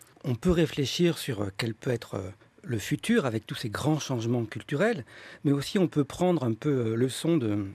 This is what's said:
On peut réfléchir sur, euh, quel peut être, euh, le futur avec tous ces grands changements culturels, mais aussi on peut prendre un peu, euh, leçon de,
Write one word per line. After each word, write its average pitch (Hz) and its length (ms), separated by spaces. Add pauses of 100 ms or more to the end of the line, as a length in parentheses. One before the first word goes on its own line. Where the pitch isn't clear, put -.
(220)
On 127 140
peut 180 160
réfléchir 160 640
sur, 113 220
euh, 104 160
quel 113 180
peut - 160
être, 117 240
euh, 98 160 (320)
le 117 160
futur 196 460
avec 113 220
tous - 80
ces 120 160
grands 147 280
changements 120 460
culturels, 147 640 (380)
mais 151 60
aussi 143 280
on 180 100
peut 147 160
prendre 175 400
un 117 80
peu, 127 160
euh, 120 260
leçon 131 440
de, 104 260 (100)